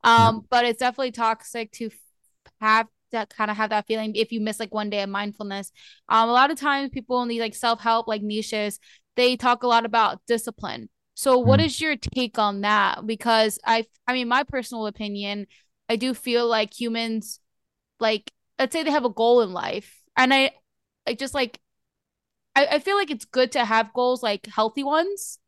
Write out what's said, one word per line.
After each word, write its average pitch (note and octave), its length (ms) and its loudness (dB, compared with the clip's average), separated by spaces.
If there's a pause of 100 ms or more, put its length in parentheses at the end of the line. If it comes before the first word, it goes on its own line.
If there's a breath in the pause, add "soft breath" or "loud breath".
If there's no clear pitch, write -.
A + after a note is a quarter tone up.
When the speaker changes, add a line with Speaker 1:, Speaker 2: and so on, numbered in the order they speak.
Speaker 1:
Um, A3+ 340 6
Speaker 2:
Yeah. G#3+ 40 -10 (100)
Speaker 1:
but A#3+ 140 4
it's A#3+ 160 -2
definitely B3+ 320 -2
toxic A3+ 640 -4
to A#3 80 -6
f-, A3 60 -10 (680)
have A3 280 4 (240)
that, A3 240 -4
kinda G#3+ 160 -2
have G#3+ 180 -2
that G#3 160 0
feeling A3 300 -4
if A3 160 -2
you A3+ 80 -4
miss, G#3+ 180 -4
like, A3 140 -8
one G#3+ 160 -4
day G3+ 140 -2
of G3 80 -6
mindfulness. G3+ 600 -8 (380 loud breath)
Um, A3+ 220 4
a - 20 2
lot C4 180 6
of D4 80 -6
times C#4 300 -2
people B3 320 -4
in A#3+ 80 -4
these, A#3 120 -4
like, A3 140 -4
self-help, A3+ 540 0
like, G#3+ 140 -4
niches, G#3 580 -6 (360 soft breath)
they B3 200 4
talk A#3+ 260 0
a B3 40 -2
lot A#3 180 4
about A3 420 0
discipline. A3 640 -6 (260)
So C4 240 2
what B3+ 220 6
Speaker 2:
Mm. E4 60 2
Speaker 1:
is C4+ 120 -4
your D#4 160 -2
take B3 440 -4
on G3+ 240 0
that? G#3 440 0
Because A3 600 0
I, A3+ 180 0 (220)
I B3 80 -2
mean, B3 140 -4
my B3+ 160 2
personal A#3 420 -6
opinion, G3+ 600 -8 (440 soft breath)
I A#3 60 2
do B3+ 180 -2
feel A#3+ 340 0
like A3 240 0
humans, A3+ 680 -6 (640)
like, A3 320 -2 (260)
let's C4+ 140 0
say D#4+ 100 -2
they D4+ 80 0
have C#4+ 140 2
a A#3+ 60 0
goal A#3 320 4
in F#3 100 -2
life. - 500 -8 (140)
And B3+ 160 4
I, C4+ 200 4 (540)
I A#3+ 60 -4
just, C4 220 -8
like, B3+ 260 -4 (960)
I, C#4 100 6
I D4 120 0
feel G4 180 0
like F#4+ 140 0
it's B3+ 160 -8
good B3+ 260 0
to B3 120 0
have A3 280 0
goals, B3 300 0
like, G#3 240 -4
healthy A3 380 -2
ones. E4+ 640 -2